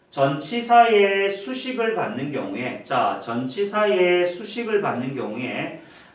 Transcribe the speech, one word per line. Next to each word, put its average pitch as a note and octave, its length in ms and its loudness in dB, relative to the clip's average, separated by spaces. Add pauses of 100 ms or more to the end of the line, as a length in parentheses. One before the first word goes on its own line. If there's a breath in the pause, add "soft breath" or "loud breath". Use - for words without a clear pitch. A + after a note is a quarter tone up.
전치사의 G3+ 1200 4
수식을 A3+ 640 -4
받는 C#3+ 360 -4
경우에, A#2+ 520 -6
자, - 380 0
전치사의 F3+ 1040 2
수식을 G#3 540 -4
받는 B2+ 340 -4
경우에 A#2+ 680 -8 (320 loud breath)